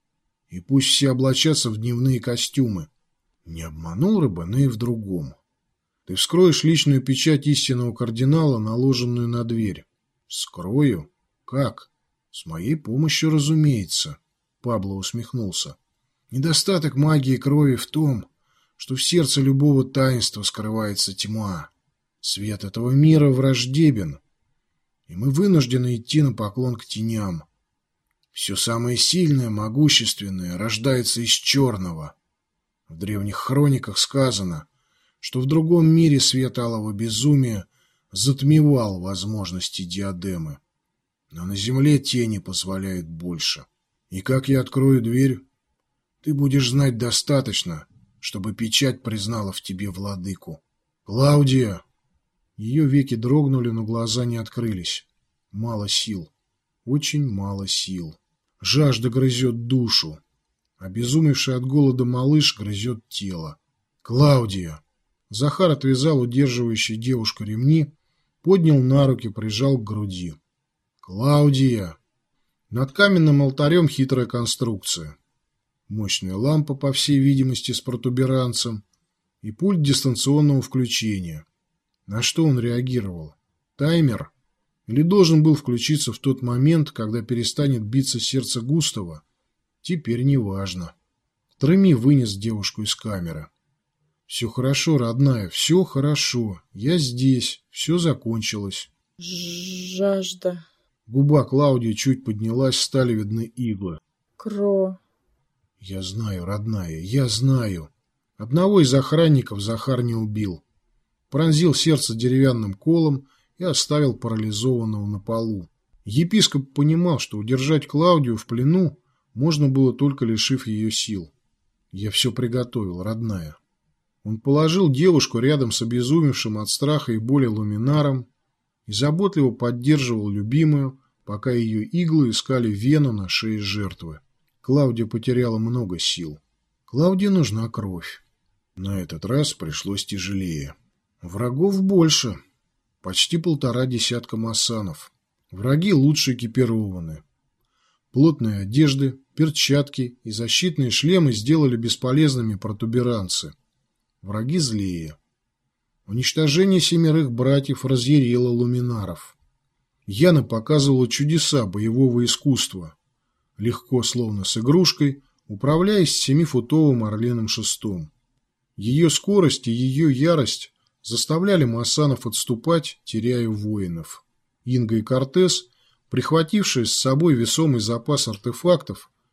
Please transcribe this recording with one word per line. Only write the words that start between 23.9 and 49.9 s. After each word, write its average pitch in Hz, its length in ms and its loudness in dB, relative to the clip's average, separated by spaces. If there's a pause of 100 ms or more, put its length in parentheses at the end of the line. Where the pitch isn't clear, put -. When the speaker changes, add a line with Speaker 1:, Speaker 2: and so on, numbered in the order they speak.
Speaker 1:
и 82 80 -16
мы 113 160 -2
вынуждены 131 640 2
идти 131 260 0
на 135 120 2
поклон 120 420 -4
к - 100 -16
теням. 107 580 -6 (880)
Все - 240 -6
самое 117 420 -2
сильное, 147 520 2
могущественное 107 1080 0
рождается 117 640 -2
из 117 80 -4
черного. 92 840 -2 (720)
В 80 100 -20
древних 101 400 -6
хрониках 135 600 0
сказано, 101 720 -2 (520)
что - 200 -6
в 127 60 -2
другом 160 420 4
мире 160 320 6
свет 131 400 0
алого 113 320 -4
безумия 113 760 0 (460)
затмевал 135 880 2
возможности 92 840 -8
диадемы. 90 760 -8 (720)
Но 85 140 -12
на 101 100 -6
земле 131 440 2
тени 117 380 -2
позволяют 95 720 -8
больше. 82 580 -8 (440)
И 92 120 -10
как 131 260 -2
я 135 140 2
открою 131 400 2
дверь? 123 380 0 (840)
Ты 151 100 -2
будешь 139 360 2
знать 131 280 2
достаточно, 113 920 -2 (320)
чтобы 104 340 -8
печать 117 500 -2
признала 107 480 -6
в - 100 -10
тебе 98 280 -8
владыку. 95 720 -10 (420)